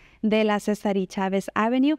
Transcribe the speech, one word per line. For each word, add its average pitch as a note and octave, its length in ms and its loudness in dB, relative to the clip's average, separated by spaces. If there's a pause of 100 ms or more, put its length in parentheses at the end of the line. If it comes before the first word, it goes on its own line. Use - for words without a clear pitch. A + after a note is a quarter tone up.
(220)
de A3 220 2
la G#3 160 2
César G3+ 380 -2
y F#3 100 -2
Chávez F#3+ 480 -4
Avenue. C4 440 2